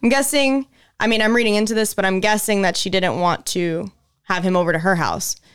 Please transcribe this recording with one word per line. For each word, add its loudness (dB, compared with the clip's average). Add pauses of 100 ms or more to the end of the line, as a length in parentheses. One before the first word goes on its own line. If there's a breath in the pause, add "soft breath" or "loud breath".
I'm 4
guessing, 0 (320 soft breath)
I 0
mean, 2
I'm 2
reading 2
into 0
this, -2
but -2
I'm 0
guessing 0
that 0
she -4
didn't 0
want -2
to -4 (340)
have -4
him 2
over 0
to 0
her 2
house. -2 (180 soft breath)